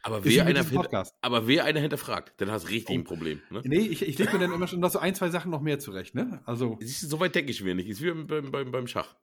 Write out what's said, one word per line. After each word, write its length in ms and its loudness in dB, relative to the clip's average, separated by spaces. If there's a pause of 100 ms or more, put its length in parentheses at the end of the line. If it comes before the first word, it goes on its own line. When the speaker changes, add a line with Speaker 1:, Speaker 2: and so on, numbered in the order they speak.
Speaker 1:
Aber 160 -2
Speaker 2:
Ist 80 -4
wie 100 10
Speaker 1:
wer 80 8
Speaker 2:
mit 60 6
Speaker 1:
einer 120 4
Speaker 2:
diesem 80 -2
Speaker 1:
hinter-, 180 2
Speaker 2:
Podcast. 320 -2
Speaker 1:
aber 280 2
wer 160 6
einer 160 2
hinterfragt, 600 -4
dann 120 0
hast 140 -4
du 40 -8
richtig 260 -2
Speaker 2:
Oh. 40 2
Speaker 1:
ein 40 -4
Problem, 460 -4
ne? 140 -6
Speaker 2:
Nee, 160 2
ich, 220 0
ich 160 -2
leg 140 4
mir 60 2
dann 140 2
immer 160 0
schon 120 -4
noch 100 4
so 100 0
ein, 160 2
zwei 140 0
Sachen 200 -2
noch 120 -2
mehr 180 0
zurecht, 340 -10
ne? 320 -4
Also 340 -2
Speaker 1:
Siehst 220 -8
du, 60 -8
so 120 -2
weit 140 2
denke 160 0
ich 120 -6
mir 120 0
nicht. 140 -2
Ist 140 -8
wie 100 0
beim, 160 -8
beim, 240 -4
beim, 180 -4
beim 160 -2
Schach, 360 -6